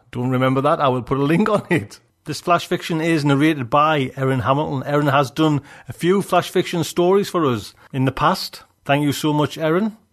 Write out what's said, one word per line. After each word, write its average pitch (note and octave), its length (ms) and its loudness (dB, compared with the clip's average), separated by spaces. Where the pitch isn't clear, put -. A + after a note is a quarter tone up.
Don't B2 180 -4
remember C3 320 2
that, D#3 180 2
I C#3+ 80 2
will B2+ 160 0
put C3+ 160 -2
a C#3+ 40 2
link E3+ 260 2
on G#3 200 0
it. - 300 -2
This - 160 -10
Flash E3+ 260 0
Fiction E3+ 360 -4
is D#3+ 240 0
narrated C#3+ 440 2
by D3 460 2
Erin C3 240 -2
Hamilton. C3+ 480 -2
Erin D3 200 0
has C#3 240 0
done D3+ 300 0
a - 40 -10
few F#3 280 0
Flash F3 280 0
Fiction - 360 -2
stories F#3 440 0
for E3+ 160 -2
us A2+ 280 -2
in C3 140 0
the C3 80 0
past. - 500 -2
Thank C#3+ 180 0
you C#3+ 80 2
so D3+ 220 0
much, D3 240 0
Erin. F3+ 400 -2